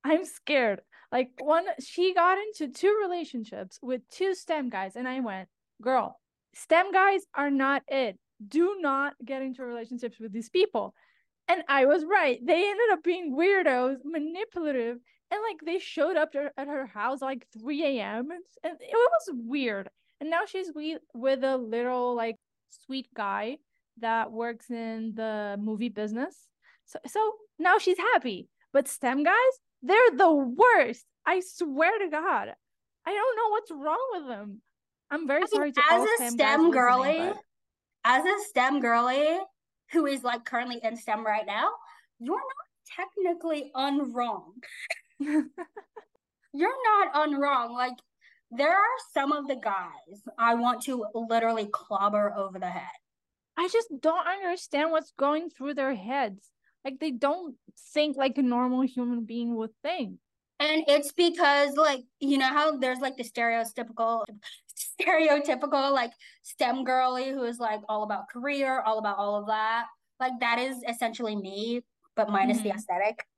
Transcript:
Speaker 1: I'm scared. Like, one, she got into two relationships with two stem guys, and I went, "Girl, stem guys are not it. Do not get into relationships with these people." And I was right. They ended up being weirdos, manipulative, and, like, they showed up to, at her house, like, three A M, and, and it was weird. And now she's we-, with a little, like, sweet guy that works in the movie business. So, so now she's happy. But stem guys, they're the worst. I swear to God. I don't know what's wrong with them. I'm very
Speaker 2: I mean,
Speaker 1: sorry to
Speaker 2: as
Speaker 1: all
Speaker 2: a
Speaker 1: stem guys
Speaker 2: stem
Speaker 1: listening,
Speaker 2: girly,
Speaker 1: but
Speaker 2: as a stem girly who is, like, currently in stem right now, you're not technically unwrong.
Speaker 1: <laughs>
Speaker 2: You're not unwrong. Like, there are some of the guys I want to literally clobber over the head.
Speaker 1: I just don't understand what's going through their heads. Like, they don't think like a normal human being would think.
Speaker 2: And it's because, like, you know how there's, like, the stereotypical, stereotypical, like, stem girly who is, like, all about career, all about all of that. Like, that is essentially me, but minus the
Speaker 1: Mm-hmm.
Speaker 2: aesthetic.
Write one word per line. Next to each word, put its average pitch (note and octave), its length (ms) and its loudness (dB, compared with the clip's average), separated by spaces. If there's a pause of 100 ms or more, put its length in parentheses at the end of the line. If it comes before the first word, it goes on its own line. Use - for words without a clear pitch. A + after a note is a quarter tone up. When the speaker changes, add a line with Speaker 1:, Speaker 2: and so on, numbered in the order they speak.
Speaker 1:
I'm D#4+ 220 2
scared. A#3+ 560 0 (300)
Like, B3+ 280 0
one, D#4+ 260 2 (140)
she F4+ 340 0
got F4+ 240 4
into G4+ 360 -6
two G#4 280 2
relationships D4 800 -6
with B3+ 280 -4
two F#4+ 260 -2
stem D4 340 -4
guys, G3 260 -6
and B3 120 -6
I C4 140 -4
went, F#3+ 260 -6 (340)
"Girl, B3 380 0 (340)
stem F4+ 380 2
guys F#4+ 300 4 (120)
are C#4+ 160 -2
not C#4 380 2
it. B3+ 300 -2 (280)
Do F4 360 0
not C#4 320 0 (100)
get C4+ 180 -8
into C4 220 -8
relationships A#3+ 560 -10
with A3 140 -12
these A3+ 160 -8
people." F4+ 440 0 (540)
And E4+ 220 2
I C4+ 160 6
was D#4 180 4
right. D#4+ 420 2
They E4 100 6 (140)
ended A4 220 2
up D#4 120 2
being F4 300 -2
weirdos, C#4 680 2
manipulative, D4+ 960 -4 (340)
and, G#4 160 -4
like, F#4 180 -6
they E4+ 140 -2
showed E4+ 380 -2
up D#4 160 0
to, C#4+ 240 -4
at C#4 100 -8
her C#4 200 -6
house, A#3 340 -6
like, C4 260 -8 (100)
three C#4+ 280 -6
A C4+ 160 -2
M, A3 300 -6
and, F4 120 -14 (220)
and E4+ 160 -6
it - 120 -10
was C#5+ 400 4
weird. A#3 560 -4 (300)
And D4+ 100 -8
now E4+ 160 0
she's F#4 300 -8
we-, D#4 220 -8 (160)
with C4 320 -2
a C4+ 100 0
little, B3 600 -2
like, A3+ 200 -4 (500)
sweet C4 300 -8
guy G#3 420 -4 (420)
that A3+ 320 0
works A#3 380 -8
in A3+ 460 -6
the G#3+ 420 -4
movie G#3+ 320 -4
business. A3 460 -6 (500)
So, - 220 -14
so G#4+ 260 0 (240)
now F4+ 200 6
she's F#4 200 2
happy. E4+ 520 0 (240)
But C#4 160 2
stem C4+ 340 -2
guys, F4+ 120 4 (460)
they're G#4 360 6
the E4+ 160 8
worst. C#4+ 720 4 (200)
I F4+ 140 2
swear E4+ 600 0
to F#4 100 -2
God. D4+ 400 -2 (560)
I F4+ 80 -4
don't A4 240 0
know A4+ 140 0
what's G#4+ 200 -2
wrong D#4 400 -2
with E4 160 -6
them. G#3 340 -12 (480)
I'm D4+ 180 -4
very D4 160 2
Speaker 2:
I - 0 -
mean, G#4+ 40 0
Speaker 1:
sorry F#4 240 0
to D4 100 2 (100)
Speaker 2:
as E4+ 80 6
Speaker 1:
all - 40 2
Speaker 2:
a G#4+ 40 2 (100)
Speaker 1:
stem - 20 -
guys A#3+ 140 -2
Speaker 2:
stem C#4 260 4
Speaker 1:
listening, E4 120 6
Speaker 2:
girly, C4 480 4
Speaker 1:
but F#4+ 180 -2 (680)
Speaker 2:
as C4 220 4
a G4+ 240 0
stem C4 320 2
girly B3+ 560 2 (540)
who D#4+ 140 2
is, C#4 180 -2
like, A#3+ 220 -4
currently B3 380 -4
in A3+ 140 -2
stem A3+ 280 -4
right G#3+ 200 0
now, A3 240 0 (500)
you're C4 160 -4
not C5+ 680 -10 (200)
technically E4 480 -4
unwrong. B3 800 -2 (640)
Speaker 1:
<laughs> - 0 - (1300)
Speaker 2:
You're A#4 300 -2
not G4 440 4
unwrong. C#4 460 0
Like, B3 200 -2 (580)
there C#4 220 2
are A4 240 4 (160)
some C#4+ 180 0
of C#4+ 160 -2
the C#4 80 -2
guys G3 680 -6 (160)
I A#3 180 4
want A#3+ 280 0
to B3 300 -4
literally A3+ 580 0
clobber G#3 640 0
over F#3+ 240 -6
the F#3 100 -6
head. F3 140 -8 (760)
Speaker 1:
I F4 100 0
just A4+ 220 0 (120)
don't D#4+ 260 2
understand F4 640 -2
what's D#4 260 -2
going D4+ 320 0
through C#4+ 240 -8
their C4+ 220 -2
heads. G#3+ 560 -6 (340)
Like, C4+ 140 -8
they D#4 120 -2
don't C#4+ 440 -2 (380)
think D4+ 240 0
like C4+ 200 0
a C#4 60 2
normal B3+ 380 2
human B3 440 -2
being A#3 300 -4
would A3 160 -6 (120)
think. D4+ 360 -6 (400)
Speaker 2:
And D#4 280 2
it's C#4+ 240 4
because, C#4+ 640 4
like, C#4+ 260 4 (180)
you C#4 180 2
know C4+ 100 4
how D4 300 2
there's, B3+ 220 0
like, C4 180 -4
the B3 60 -8
stereotypical, A#3 1000 -2 (760)
stereotypical, D4 920 2
like, A#3+ 200 0 (320)
stem C4 400 -2
girly B3+ 460 0
who C4+ 140 -4
is, A#3+ 160 -6
like, G#3+ 300 -4
all G#3+ 140 -2
about G#3 260 -6
career, C4 520 -2
all A3 180 0
about G3+ 180 -2
all G#3 180 -2
of G#3 120 -4
that. A3 380 -2 (340)
Like, B3+ 200 -2
that A#3 200 0
is B3+ 280 -4
essentially A3+ 480 -4
me, G#3 460 -6 (340)
but G#3 140 0
minus G#3 320 2
the G#3 80 -2
Speaker 1:
Mm-hmm. F#3+ 100 -4
Speaker 2:
aesthetic. - 460 -2 (120)